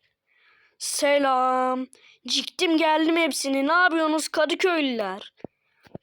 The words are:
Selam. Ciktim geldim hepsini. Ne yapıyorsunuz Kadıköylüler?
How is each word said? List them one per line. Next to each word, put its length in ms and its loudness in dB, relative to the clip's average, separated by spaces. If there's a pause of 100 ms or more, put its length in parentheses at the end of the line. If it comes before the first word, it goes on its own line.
(800)
Selam. 1080 0 (400)
Ciktim 500 -2
geldim 400 2
hepsini. 520 -2
Ne 40 0
yapıyorsunuz 560 2
Kadıköylüler? 1040 -2 (720)